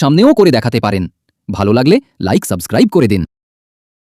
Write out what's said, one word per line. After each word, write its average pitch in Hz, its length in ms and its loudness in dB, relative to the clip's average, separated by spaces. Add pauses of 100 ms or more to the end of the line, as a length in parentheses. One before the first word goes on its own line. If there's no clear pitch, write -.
সামনেও 170 360 2
করে 240 120 4
দেখাতে 120 300 -2
পারেন। 98 240 -2 (440)
ভালো 98 240 -2
লাগলে 131 240 2 (240)
লাইক, 147 300 -2
সাবস্ক্রাইব 107 400 -2
করে 139 220 0
দিন। 92 100 -2 (960)